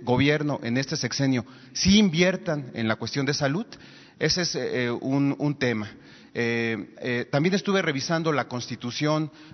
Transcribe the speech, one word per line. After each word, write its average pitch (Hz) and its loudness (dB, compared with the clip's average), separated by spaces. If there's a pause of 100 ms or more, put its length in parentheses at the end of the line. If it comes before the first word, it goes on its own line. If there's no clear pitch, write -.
gobierno, 147 2
en 117 0
este 139 -2
sexenio, 131 0 (280)
sí 196 6
inviertan 170 2
en 113 -2
la 110 2
cuestión 135 -4
de 143 0
salud. 147 -2 (500)
Ese 156 0
es, 165 -2
eh, 123 -2
un, 139 0
un 147 0
tema. 110 0 (440)
Eh, 117 -2
eh, 123 -4
también 160 2
estuve 196 0
revisando 160 0
la 131 0
Constitución 139 -4 (220)